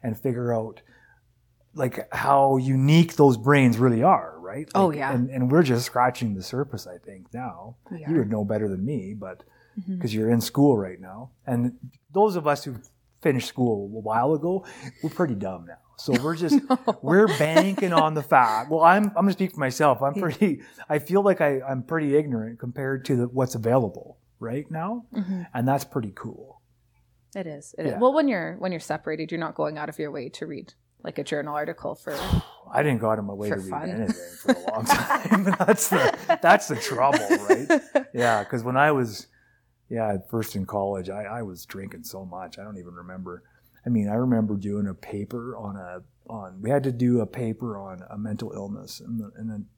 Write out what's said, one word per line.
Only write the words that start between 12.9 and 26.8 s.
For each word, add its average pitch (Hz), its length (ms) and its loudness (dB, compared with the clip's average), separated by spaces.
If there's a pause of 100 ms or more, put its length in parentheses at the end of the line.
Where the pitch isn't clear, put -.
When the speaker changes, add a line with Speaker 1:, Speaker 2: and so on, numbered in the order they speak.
Speaker 1:
finished 131 260 2
school 113 380 0 (100)
a 110 60 -10
while 117 320 2
ago, 175 320 -2 (380)
we're 156 80 -2
pretty 147 240 -2
dumb 92 320 -8
now. 85 100 -18 (200)
So - 160 -2 (100)
we're 165 120 -2
just, 175 280 4
Speaker 2:
<laughs> - 60 -16
No. 254 100 2 (240)
Speaker 1:
we're 185 240 6 (100)
banking 190 560 2
on 156 220 4
the 147 80 -4
fact. 123 480 4
Well, 160 100 2
I'm, 190 280 8
I'm 202 40 -14
gonna 196 200 4
speak 185 200 -2
for - 60 -14
myself. 135 420 2
I'm 139 140 0
Speaker 2:
Yeah. 202 80 -4
Speaker 1:
pretty, 170 380 0 (280)
I 151 80 2
feel 175 240 2
like 196 200 4
I, 139 200 2
I'm 131 220 -4
pretty 151 340 0
ignorant 117 400 -2
compared 135 480 -6
to 139 100 0
the, 120 120 2
what's 127 260 -2
available 113 640 -2 (220)
right 127 320 -8
now. 196 420 -8
Speaker 2:
Mm-hmm. 185 300 -6 (100)
Speaker 1:
And 117 140 -2
that's 135 180 0
pretty 110 300 -6
cool. - 440 -16 (760)